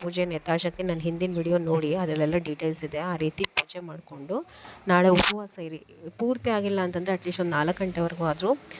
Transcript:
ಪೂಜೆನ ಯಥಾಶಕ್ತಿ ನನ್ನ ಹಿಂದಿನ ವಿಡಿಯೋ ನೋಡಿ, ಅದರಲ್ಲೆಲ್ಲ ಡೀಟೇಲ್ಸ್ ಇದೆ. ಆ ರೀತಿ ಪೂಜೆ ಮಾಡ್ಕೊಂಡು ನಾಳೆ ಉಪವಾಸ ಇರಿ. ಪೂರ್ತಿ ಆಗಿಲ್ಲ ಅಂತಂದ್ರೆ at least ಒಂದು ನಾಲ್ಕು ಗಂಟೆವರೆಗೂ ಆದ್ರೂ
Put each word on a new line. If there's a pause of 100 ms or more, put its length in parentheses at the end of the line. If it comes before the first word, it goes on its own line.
ಪೂಜೆನ
ಯಥಾಶಕ್ತಿ
ನನ್ನ
ಹಿಂದಿನ
ವಿಡಿಯೋ
ನೋಡಿ,
ಅದರಲ್ಲೆಲ್ಲ
ಡೀಟೇಲ್ಸ್
ಇದೆ.
ಆ
ರೀತಿ
ಪೂಜೆ
ಮಾಡ್ಕೊಂಡು (420)
ನಾಳೆ
ಉಪವಾಸ
ಇರಿ. (320)
ಪೂರ್ತಿ
ಆಗಿಲ್ಲ
ಅಂತಂದ್ರೆ
at
least
ಒಂದು
ನಾಲ್ಕು
ಗಂಟೆವರೆಗೂ
ಆದ್ರೂ (220)